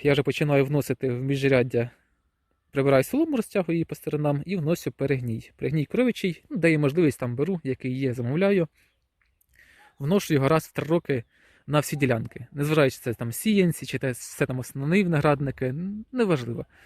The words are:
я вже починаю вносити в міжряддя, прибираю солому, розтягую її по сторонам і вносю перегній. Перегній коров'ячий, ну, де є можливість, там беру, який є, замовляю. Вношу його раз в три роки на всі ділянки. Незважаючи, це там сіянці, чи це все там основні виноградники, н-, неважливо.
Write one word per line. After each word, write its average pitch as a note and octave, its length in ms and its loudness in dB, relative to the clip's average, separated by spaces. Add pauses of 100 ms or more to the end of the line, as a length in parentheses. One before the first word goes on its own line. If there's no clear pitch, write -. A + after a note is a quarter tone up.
я C#3+ 100 4
вже C#3 100 4
починаю C#3 420 2
вносити C3+ 460 -2
в B2 120 -4
міжряддя, C3 680 2 (800)
прибираю C3+ 340 4
солому, D4+ 320 0
розтягую F#3+ 400 -2
її E3 80 0
по - 100 -8
сторонам D3 520 -2
і F#3+ 100 -4
вносю D#3 360 -2
перегній. B2+ 640 -2
Перегній C#3 300 -2
коров'ячий, A3 640 -2
ну, D4 60 -8
де E3 140 4
є D#3 80 4
можливість, D3 420 2
там A#2+ 160 -4
беру, D#3+ 280 -2
який C3 340 -6
є, C3+ 140 -2
замовляю. D#3+ 560 0 (1300)
Вношу D#3+ 360 0
його C3+ 140 4
раз D#3 160 2
в - 80 -20
три C#3 140 -6
роки D3 380 0 (420)
на D3 140 2
всі D3+ 160 -4
ділянки. A#2+ 560 -2
Незважаючи, D3 460 2
це A#2+ 160 -4
там A#2 180 -6
сіянці, F#3 540 2
чи - 120 -6
це C3+ 120 -2
все - 360 -4
там C3 120 -6
основні D3 460 0
виноградники, C#3+ 640 0
н-, F#3 460 -6
неважливо. D3+ 540 -2 (200)